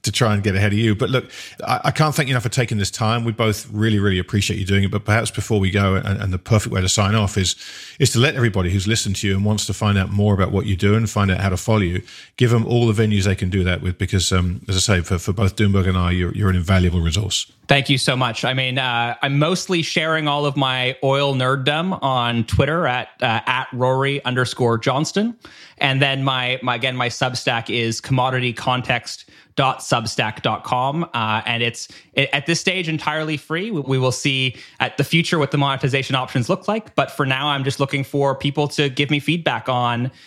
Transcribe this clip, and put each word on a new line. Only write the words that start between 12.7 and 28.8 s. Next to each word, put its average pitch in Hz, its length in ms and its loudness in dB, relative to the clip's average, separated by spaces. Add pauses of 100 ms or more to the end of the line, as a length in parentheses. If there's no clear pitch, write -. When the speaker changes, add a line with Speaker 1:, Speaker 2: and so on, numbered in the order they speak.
Speaker 1:
the 110 160 2
venues 104 220 2
they 95 120 2
can 92 140 -2
do 95 140 2
that 90 180 0
with, 90 160 -2
because, 95 360 0
um, 90 340 0
as 101 80 -2
I 92 40 0
say, 92 200 2
for, 87 200 -2
for - 120 -4
both 95 240 0
Doomberg 98 320 2
and 92 100 2
I, 87 140 2
you're, 90 220 0
you're 101 160 0
an 92 80 2
invaluable 90 420 4
resource. 92 500 -2 (180)
Speaker 2:
Thank 139 220 2
you 139 80 2
so 131 180 0
much. 120 300 -2
I 127 80 -2
mean, 131 240 -2
uh, 120 460 -2
I'm 143 160 0
mostly 175 420 0
sharing 160 460 -2
all 147 180 0
of 143 100 -2
my 127 480 0
oil 139 300 2
nerddom 139 720 0
on 120 400 0
Twitter 151 420 0
at, 123 240 -2 (140)
uh, 113 240 0
at 127 260 0
Rory 131 500 0
underscore 123 540 2
Johnston. 156 580 0 (440)
And 135 200 2
then 139 240 2
my, 127 380 0
my, 123 140 0
again, 127 200 -2
my 123 140 -2
Substack 123 640 -2
is 117 280 -2
commodity 127 540 0
context 123 720 -4 (280)